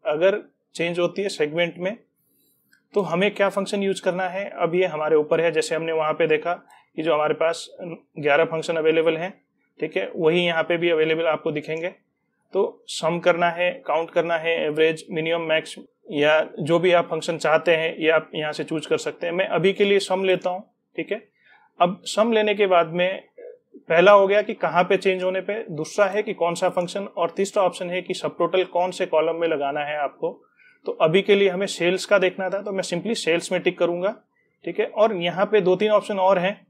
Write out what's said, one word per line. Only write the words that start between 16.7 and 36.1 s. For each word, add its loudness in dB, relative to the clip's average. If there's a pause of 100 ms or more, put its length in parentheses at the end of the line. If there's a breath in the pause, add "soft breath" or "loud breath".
भी 2
आप 4
फंक्शन -4
चाहते 4
हैं, -2
ये 2
आप 2
यहाँ -4
से -6
चूज़ -6
कर 2
सकते -6
हैं। -4
मैं 0
अभी 2
के 0
लिए 4
सम -2
लेता 0
हूँ, -8 (320)
ठीक -6
है। -10 (520 soft breath)
अब 2
सम 0
लेने 2
के 2
बाद 4
में -2 (680)
पहला 6
हो 8
गया 2
कि -6
कहाँ 0
पे 0
चेंज -2
होने -2
पे, -8
दूसरा 0
है -2
कि -6
कौन -2
सा -2
फंक्शन, -4
और -4
तीसरा -2
ऑप्शन -2
है -4
कि -8
सबटोटल -2
कौन -2
से -4
कॉलम 0
में -2
लगाना -2
है -6
आपको। -6 (420 soft breath)
तो -6
अभी 4
के 4
लिए 4
हमें -2
सेल्स 0
का 4
देखना 0
था, -6
तो -8
मैं -4
simply -4
सेल्स -2
में 0
टिक 0
करूँगा, 0 (500)
ठीक -6
है। 0
और 2
यहाँ 0
पे 4
दो 4
तीन 2
ऑप्शन 2